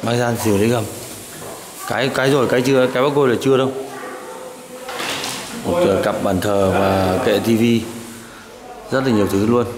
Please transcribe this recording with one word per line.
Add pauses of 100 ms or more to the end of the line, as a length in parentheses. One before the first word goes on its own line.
Mang
ra (120)
xỉu
lấy
gầm. (1040)
Cái,
cái
rồi,
cái
chưa,
cái
bác
cô
là
chưa
đâu. (1900)
Một,
ờ,
cặp
bàn
thờ
và
kệ
tivi. (1080)
Rất
là
nhiều
thứ
luôn. (120)